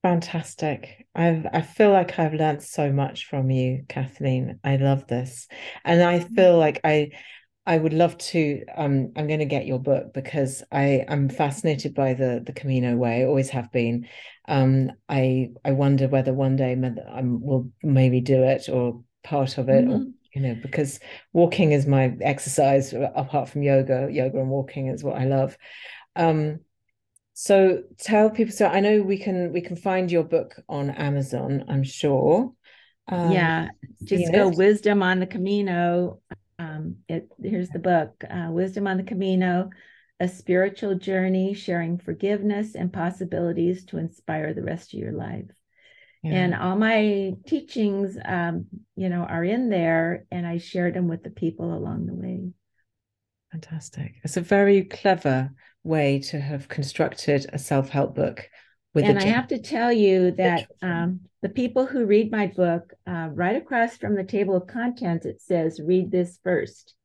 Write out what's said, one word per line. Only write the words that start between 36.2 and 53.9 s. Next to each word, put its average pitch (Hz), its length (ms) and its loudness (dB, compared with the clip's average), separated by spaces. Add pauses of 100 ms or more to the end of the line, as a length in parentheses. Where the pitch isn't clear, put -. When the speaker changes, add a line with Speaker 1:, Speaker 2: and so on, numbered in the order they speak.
Speaker 2:
Um, 160 380 -10 (120)
it, - 200 -6 (120)
here's 185 280 -4
the - 100 -8
book, 170 500 0
uh, 175 220 -6
Wisdom 190 380 -2
on 190 80 -2
the 190 80 -2
Camino, 185 680 0 (480)
A 180 80 -2
Spiritual 185 680 -2
Journey, 185 580 0
Sharing 170 440 -4
Forgiveness 202 760 -4
and 180 180 -4
Possibilities 175 920 -2
to - 120 -8
Inspire 156 540 -6
the - 120 -8
Rest 165 280 -10
of 208 60 -10
Your - 140 -8
Life. - 340 -10 (800)
Speaker 1:
Yeah. 160 80 -4
Speaker 2:
And 180 240 0
all 185 180 -2
my 208 600 0 (120)
teachings, 202 800 -4
um, 170 420 -4 (300)
you 190 120 -4
know, 175 140 -2
are 170 220 -4
in 233 260 0
there, 165 600 0
and 175 120 -6
I 170 140 -4
shared 175 360 -2
them 180 120 -2
with 165 160 -4
the - 80 -14
people 165 420 -6
along 165 340 -6
the 180 80 -8
way. 185 360 -8 (1040)
Speaker 1:
Fantastic. - 600 -12 (100)